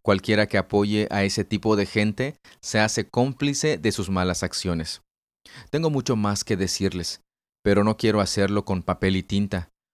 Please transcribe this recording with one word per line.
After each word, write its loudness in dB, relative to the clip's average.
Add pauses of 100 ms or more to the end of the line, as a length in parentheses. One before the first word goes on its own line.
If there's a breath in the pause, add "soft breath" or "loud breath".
Cualquiera 2
que 0
apoye 2
a 0
ese -2
tipo 0
de 2
gente -2 (240 loud breath)
se -2
hace 0
cómplice 0
de 0
sus -6
malas 0
acciones. -4 (680 loud breath)
Tengo 0
mucho 0
más 0
que -2
decirles, -4 (420)
pero 4
no 2
quiero 2
hacerlo 0
con -2
papel 0
y 0
tinta, -2 (240)